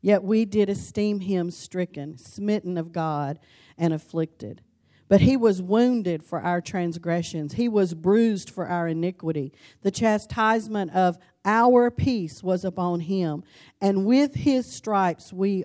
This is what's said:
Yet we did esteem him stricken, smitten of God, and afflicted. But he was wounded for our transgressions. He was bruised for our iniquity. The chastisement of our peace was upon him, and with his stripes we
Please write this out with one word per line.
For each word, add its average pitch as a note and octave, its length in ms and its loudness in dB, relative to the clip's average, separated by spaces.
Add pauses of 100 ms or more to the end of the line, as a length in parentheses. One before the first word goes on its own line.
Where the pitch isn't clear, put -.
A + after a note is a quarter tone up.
Yet F#3+ 220 2
we A3 220 2
did G3+ 240 0
esteem G#3 520 -4
him F3+ 300 -2
stricken, E3+ 680 -8
smitten G3+ 600 -4
of E3 140 -8
God, D3+ 480 -4 (360)
and E3 160 0
afflicted. D#3 720 -6 (460)
But G3 140 8
he C4+ 140 6
was G#3 260 2
wounded G3+ 600 2
for - 180 -6
our F3 200 0
transgressions. E3+ 920 -4
He A#3+ 140 0
was G3 260 2
bruised G3 560 2
for F3+ 160 -8
our F3 200 -2
iniquity. E3 680 -4 (280)
The G3 100 0
chastisement G#3+ 1040 0
of F3+ 240 2 (260)
our A#3+ 460 4
peace A#3 520 -4
was F#3 220 -2
upon F3 360 -2
him, E3+ 420 -2 (380)
and G3 240 2
with C4+ 300 2
his C4 320 0
stripes F#3+ 680 -2
we F#3+ 320 -2